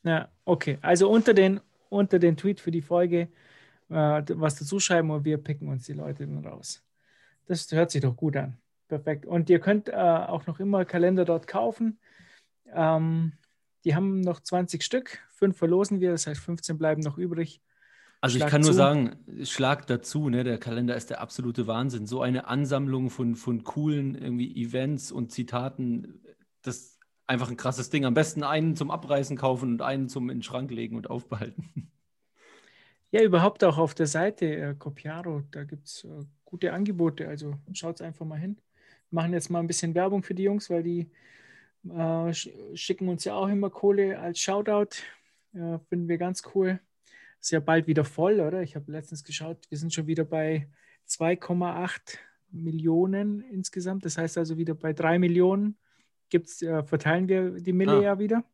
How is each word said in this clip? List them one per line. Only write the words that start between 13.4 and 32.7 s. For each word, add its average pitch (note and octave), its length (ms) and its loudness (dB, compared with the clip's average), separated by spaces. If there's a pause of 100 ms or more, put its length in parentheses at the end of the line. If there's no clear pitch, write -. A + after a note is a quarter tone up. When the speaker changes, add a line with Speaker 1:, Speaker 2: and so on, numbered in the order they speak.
Speaker 1:
die D3+ 100 4
haben F#3+ 260 0
noch F3+ 200 -2
zwanzig F3+ 420 -2
Stück, - 360 -4 (120)
fünf G3 260 2
verlosen F#3+ 420 2
wir, F3+ 120 2
das E3 160 -2
heißt D3 140 -6
fünfzehn E3+ 360 -6
bleiben D#3 240 0
noch D3 160 -4
übrig. E3+ 440 -4 (640)
Speaker 2:
Also B2+ 120 2
ich C3 60 2
Speaker 1:
Schlag D3 100 4
Speaker 2:
kann D3 100 6
nur D#3 80 8
Speaker 1:
zu. F3+ 80 8
Speaker 2:
sagen, C#3 380 6 (300)
schlag C3+ 420 0
dazu, - 420 -2
ne? B2 140 0
Der B2 160 -2
Kalender A#2+ 360 -2
ist A#2 140 -8
der A#2 120 -8
absolute A#2+ 440 -4
Wahnsinn. A#2 400 -2
So B2 160 -4
eine B2+ 240 0
Ansammlung C3+ 640 -2
von, A#2+ 260 -2
von A#2 280 -4
coolen D3 500 -2
irgendwie B2 500 -6
Events C3 480 -4
und A#2+ 200 -6
Zitaten, B2 920 -6 (400)
das B2+ 160 -8
ist - 220 -20 (260)
einfach B2 240 -2
ein A#2+ 80 -8
krasses B2+ 320 -4
Ding. C#3+ 160 0
Am B2 80 2
besten D3+ 300 2
einen D#3 320 0
zum D3+ 160 -4
Abreißen C#3 460 -2
kaufen B2+ 340 0
und A#2 100 -2
einen C3 260 -2
zum B2 220 -6
in B2+ 80 -6
den A#2 60 -6
Schrank B2+ 260 -8
legen A2+ 280 -8
und G#2 120 -10
aufbehalten. - 840 -10
<laughs> - 40 -20 (1160)